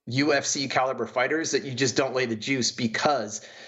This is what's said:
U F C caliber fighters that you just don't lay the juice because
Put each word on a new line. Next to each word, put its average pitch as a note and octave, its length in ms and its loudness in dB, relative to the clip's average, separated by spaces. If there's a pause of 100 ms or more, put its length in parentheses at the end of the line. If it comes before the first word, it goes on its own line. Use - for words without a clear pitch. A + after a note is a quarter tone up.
U C#3 260 2
F C#3 140 2
C C#3 240 -2
caliber B2+ 380 0
fighters C#3 440 0
that C3+ 120 2
you C3+ 100 -6
just A#2+ 240 2
don't C3+ 160 2
lay B2+ 140 2
the A2+ 80 -2
juice A#2+ 360 0
because A2+ 680 0 (260)